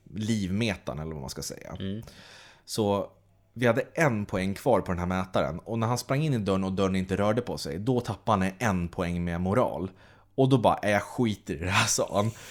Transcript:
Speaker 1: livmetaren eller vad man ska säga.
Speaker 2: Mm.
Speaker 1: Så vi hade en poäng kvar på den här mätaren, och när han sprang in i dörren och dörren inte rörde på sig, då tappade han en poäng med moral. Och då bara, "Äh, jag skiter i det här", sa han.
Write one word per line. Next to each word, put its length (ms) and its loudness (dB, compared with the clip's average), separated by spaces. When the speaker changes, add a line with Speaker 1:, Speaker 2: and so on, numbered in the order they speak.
Speaker 1:
livmetaren 840 -2
eller 120 -8
vad 100 -10
man 80 -10
ska 120 -10
säga. 380 -12
Speaker 2:
Mm. 220 -6
Speaker 1:
Så 440 0
vi 140 2
hade 140 2
en 320 2
poäng 280 0
kvar 280 2
på 100 -2
den 80 -2
här 60 -2
mätaren, 540 -2
och 200 -6
när 80 0
han 100 0
sprang 260 -2
in 100 0
i 40 0
dörren 260 0
och 100 -2
dörren 220 2
inte 200 0
rörde 260 2
på 160 -4
sig, 220 -6
då 220 0
tappade 440 0
han 140 0
en 280 0
poäng 360 -2
med 180 -2
moral. 500 0
Och 140 4
då 80 6
bara, 260 4
"Äh, 80 2
jag 120 4
skiter 500 -2
i 40 -6
det 120 -2
här", 180 2
sa 280 0
han. 160 2